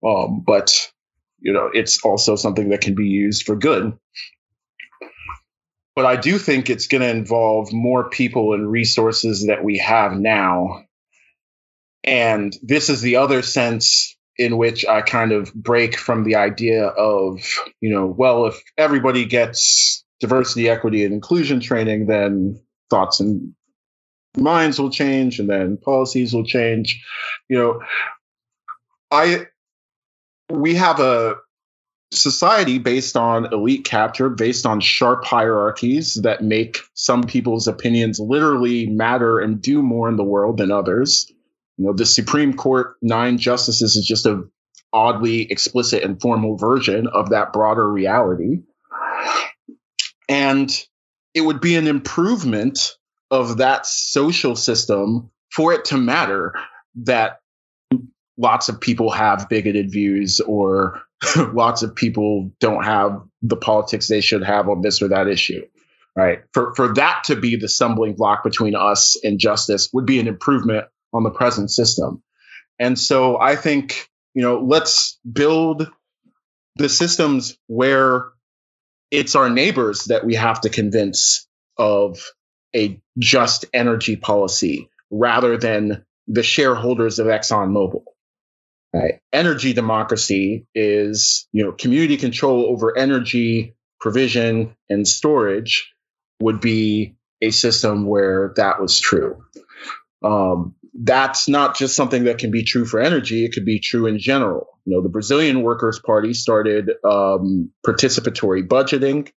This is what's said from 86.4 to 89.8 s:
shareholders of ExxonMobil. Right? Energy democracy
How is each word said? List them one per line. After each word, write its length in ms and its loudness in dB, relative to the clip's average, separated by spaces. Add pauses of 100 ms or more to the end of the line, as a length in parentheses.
shareholders 760 0
of 100 0
ExxonMobil. 720 0 (920)
Right? 280 -2 (120)
Energy 400 0
democracy 1000 -2